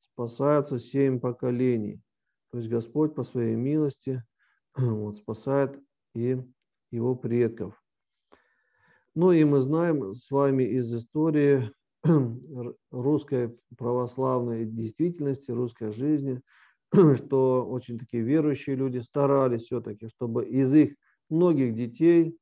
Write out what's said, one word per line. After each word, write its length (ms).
спасаются 760
семь 400
поколений. 800
То 80
есть 100
Господь 460
по 80
своей 320
милости, 680
<clears throat> 300
вот, 400
спасает 640
и 260
его 240
предков. 680
Ну 160
и 120
мы 180
знаем 520
с 160
вами 340
из 300
истории 760
<clears throat> 180
р-, 720
русской 640
православной 880
действительности, 880
русской 400
жизни, 500
<clears throat> 240
что 520
очень 320
такие 240
верующие 520
люди 240
старались 640
всё-таки, 440
чтобы 380
из 300
их 200
многих 460
детей 680